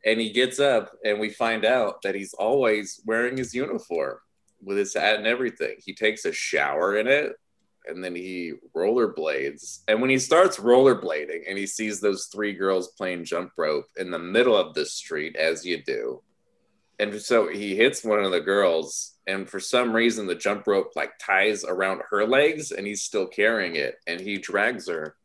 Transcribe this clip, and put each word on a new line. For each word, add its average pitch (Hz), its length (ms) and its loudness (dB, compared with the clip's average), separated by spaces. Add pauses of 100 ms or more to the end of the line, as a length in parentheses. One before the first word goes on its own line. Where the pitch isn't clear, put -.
and 110 160 2
he 107 100 -2
gets 127 280 0
up 127 320 2 (120)
and 104 160 0
we 107 120 -4
find 113 340 -2
out 113 380 2
that 98 120 -2
he's 98 180 -10
always 110 720 0
wearing 120 320 -2
his 120 160 -6
uniform 87 640 -4 (460)
with 98 140 -2
his 98 160 0
hat 104 240 2
and 104 100 -2
everything. 113 560 -2
He 82 120 -12
takes 107 300 -2
a 82 60 0
shower 78 680 0
in 110 100 0
it 143 260 2 (540)
and 90 160 -10
then 87 120 -6
he 90 380 -8 (220)
rollerblades. 80 1120 -2
And 110 140 2
when 131 80 0
he 135 100 4
starts 175 380 4
rollerblading 95 920 4
and 98 80 -6
he 101 100 -4
sees 107 320 -6
those 98 280 0
three 104 260 -6
girls 92 360 0
playing 87 360 -6
jump 87 320 -6
rope 78 280 -2 (120)
in 90 140 -6
the 85 80 -4
middle 107 360 4
of 85 180 2
the 76 120 -2
street, 78 500 -8
as 82 300 -2
you 82 180 -4
do. 62 380 -6 (800)
And 104 200 -4
so 110 280 2
he 98 280 -4
hits - 280 2
one 104 200 2
of 95 80 0
the 87 100 2
girls, 85 720 2 (100)
and 95 240 -6
for 98 100 -8
some 123 340 0
reason 113 340 2
the 87 80 0
jump 101 320 -2
rope, 98 280 2
like, 71 240 -4
ties 98 440 2
around 92 380 -2 (100)
her 104 160 2
legs 147 440 2
and 98 140 -6
he's 101 160 -6
still 98 260 -2
carrying 101 480 0
it. 69 200 -2 (100)
And 85 140 -6
he 101 180 -6
drags 101 500 -2
her 78 380 -6